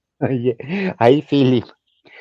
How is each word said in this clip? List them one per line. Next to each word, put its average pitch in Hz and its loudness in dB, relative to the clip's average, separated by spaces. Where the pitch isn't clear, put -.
<laughs> - -20
Oye, 123 -2
ay, 131 4
Philip. 131 2